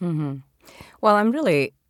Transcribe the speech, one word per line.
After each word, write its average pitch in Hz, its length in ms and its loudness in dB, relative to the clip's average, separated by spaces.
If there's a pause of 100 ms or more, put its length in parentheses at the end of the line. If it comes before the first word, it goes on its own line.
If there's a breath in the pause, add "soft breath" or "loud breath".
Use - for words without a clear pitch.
Mm-hmm. 151 380 -6 (600 loud breath)
Well, 214 160 4
I'm 214 160 2
really 190 420 0 (160)